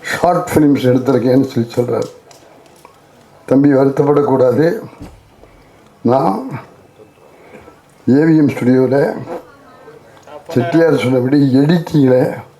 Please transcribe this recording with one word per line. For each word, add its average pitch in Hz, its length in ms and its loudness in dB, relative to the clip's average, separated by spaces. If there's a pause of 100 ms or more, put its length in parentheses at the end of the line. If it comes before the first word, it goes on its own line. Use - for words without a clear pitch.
(120)
ஷார்ட் 175 400 -2
ஃபிலிம்ஸ் 143 400 2
எடுத்திருக்கேன்னு" 127 600 0
சொல்லி 117 240 -4
சொல்றாரு. 117 340 -4 (1400)
தம்பி 139 320 4
வருத்தப்படக்கூடாது. 139 880 2 (1400)
நான் 170 280 0 (1700)
ஏவிஎம் 151 460 2
ஸ்டுடியோவில் 127 480 0 (1500)
செட்டியார் 160 500 0
சொன்னபடி 127 340 0 (220)
எடிட்டிங்கில் 147 600 2 (400)